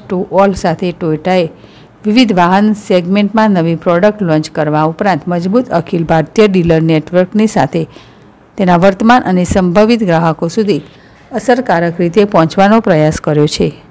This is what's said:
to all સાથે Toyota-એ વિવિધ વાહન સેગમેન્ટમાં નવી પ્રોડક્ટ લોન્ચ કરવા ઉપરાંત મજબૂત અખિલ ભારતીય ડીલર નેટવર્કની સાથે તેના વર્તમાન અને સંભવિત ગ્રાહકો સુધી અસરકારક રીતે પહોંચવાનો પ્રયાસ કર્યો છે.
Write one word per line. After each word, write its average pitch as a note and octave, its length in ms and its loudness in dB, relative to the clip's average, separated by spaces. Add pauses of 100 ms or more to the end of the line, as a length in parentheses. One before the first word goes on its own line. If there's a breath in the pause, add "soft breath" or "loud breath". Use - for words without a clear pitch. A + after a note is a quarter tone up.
(120)
to F3+ 280 -2
all G3 120 2
સાથે F3 500 -4
Toyota-એ E3 460 -2 (580 loud breath)
વિવિધ G#3+ 260 2
વાહન F#3 400 2
સેગમેન્ટમાં G3+ 800 0
નવી E3 240 0
પ્રોડક્ટ F#3+ 480 0
લોન્ચ D#3 280 -2
કરવા D3+ 320 -2
ઉપરાંત E3 460 0
મજબૂત F3+ 420 -2
અખિલ E3+ 340 -2
ભારતીય E3 440 2
ડીલર E3+ 340 2
નેટવર્કની F3+ 640 0
સાથે E3 420 -2 (680 loud breath)
તેના F3+ 180 2
વર્તમાન G3 460 2
અને F3+ 220 0
સંભવિત G#3 600 0
ગ્રાહકો E3 440 0
સુધી F3+ 320 -2 (520 loud breath)
અસરકારક G3 680 -2
રીતે F3 240 0
પહોંચવાનો G3 560 2
પ્રયાસ D#3 400 0
કર્યો D3+ 260 0
છે. D#3 260 -4 (180)